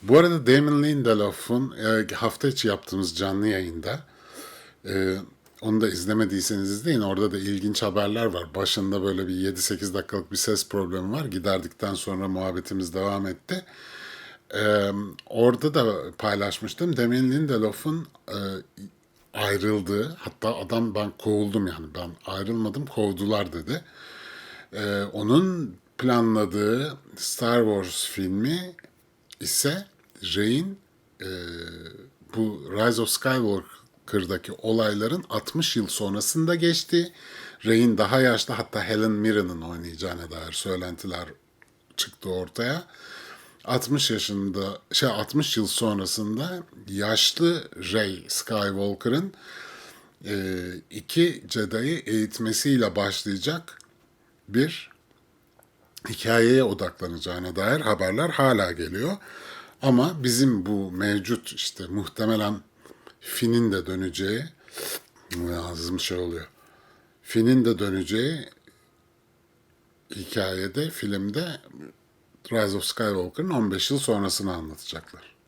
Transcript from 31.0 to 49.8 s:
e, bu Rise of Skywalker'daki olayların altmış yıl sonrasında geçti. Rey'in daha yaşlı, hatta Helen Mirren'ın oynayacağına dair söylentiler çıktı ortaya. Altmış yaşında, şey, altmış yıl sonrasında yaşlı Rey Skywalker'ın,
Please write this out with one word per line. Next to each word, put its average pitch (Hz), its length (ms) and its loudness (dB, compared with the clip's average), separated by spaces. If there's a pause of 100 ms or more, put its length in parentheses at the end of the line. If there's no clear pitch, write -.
e, 95 80 -10 (1040)
bu 107 360 -2
Rise 110 300 4
of 107 80 0
Skywalker'daki 101 1400 -2
olayların 110 800 0
altmış 151 460 -2
yıl 110 120 0
sonrasında 110 680 0
geçti. 170 580 2 (520)
Rey'in 113 320 6
daha 110 240 4
yaşlı, 123 320 4
hatta 110 300 -4
Helen 110 280 2
Mirren'ın 104 500 2
oynayacağına 85 680 -8
dair 80 220 -10
söylentiler 90 760 -6 (720)
çıktı - 320 -6
ortaya. 117 540 -2 (840)
Altmış 127 460 0
yaşında, 98 680 -4 (100)
şey, 135 180 4
altmış 113 480 0
yıl 107 100 0
sonrasında 110 960 -2 (240)
yaşlı 110 880 2
Rey 95 520 -2
Skywalker'ın, 101 1080 0 (920)